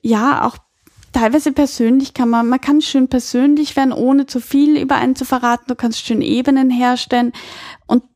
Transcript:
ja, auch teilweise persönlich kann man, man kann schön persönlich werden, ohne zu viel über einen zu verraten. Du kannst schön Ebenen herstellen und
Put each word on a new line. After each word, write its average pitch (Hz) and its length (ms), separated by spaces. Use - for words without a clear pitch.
ja, 226 440
auch - 120
teilweise 262 380
persönlich 269 640
kann 240 160
man, 233 180
man 254 140
kann 294 200
schön 262 260
persönlich 277 680
werden, 269 180
ohne 269 340
zu 247 120
viel 294 380
über 269 200
einen 262 180
zu 262 100
verraten. 240 420
Du 247 80
kannst 233 300
schön 220 160
Ebenen 262 480
herstellen 247 640
und 247 160